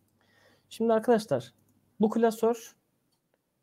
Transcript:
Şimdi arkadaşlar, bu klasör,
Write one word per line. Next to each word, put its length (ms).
Şimdi 240
arkadaşlar, 600
bu 100
klasör, 640